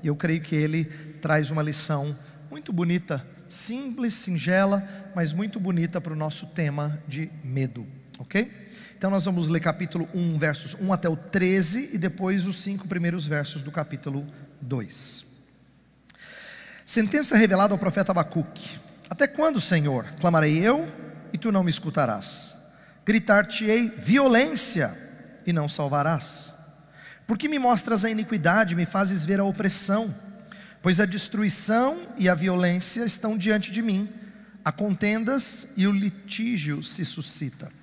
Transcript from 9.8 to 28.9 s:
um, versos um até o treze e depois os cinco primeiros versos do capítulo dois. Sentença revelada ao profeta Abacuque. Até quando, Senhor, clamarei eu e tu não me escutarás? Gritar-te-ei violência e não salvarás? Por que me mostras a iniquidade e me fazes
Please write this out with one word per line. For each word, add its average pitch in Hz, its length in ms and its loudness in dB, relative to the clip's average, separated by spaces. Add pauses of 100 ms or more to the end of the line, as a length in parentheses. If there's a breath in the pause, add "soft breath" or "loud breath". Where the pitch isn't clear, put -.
um, 170 240 0
versos 151 420 -2
um 190 120 0
até 180 160 0
o 160 80 0
treze 190 800 2
e - 40 -2
depois 185 480 -2
os 196 160 -4
cinco 196 260 -6
primeiros 170 380 -2
versos 147 360 -4
do 143 100 -10
capítulo 143 560 -6 (320 loud breath)
dois. - 720 -8 (1500 loud breath)
Sentença 233 540 4
revelada 202 360 6
ao 190 40 0
profeta 190 340 0
Abacuque. - 680 -2 (320)
Até 277 160 2
quando, 285 360 0
Senhor, 147 420 2 (160)
clamarei 156 380 4
eu 247 280 4 (460)
e 185 60 -6
tu 226 120 -2
não 196 140 2
me 175 60 2
escutarás? - 880 -2 (480 loud breath)
Gritar-te-ei 214 840 2
violência 240 1040 4 (540)
e 175 80 2
não 147 160 0
salvarás? 147 840 -2 (720 loud breath)
Por 220 120 -2
que 302 100 -4
me 302 100 0
mostras 233 460 2
a 226 60 2
iniquidade 208 640 2
e - 20 0
me 170 100 2
fazes 190 400 0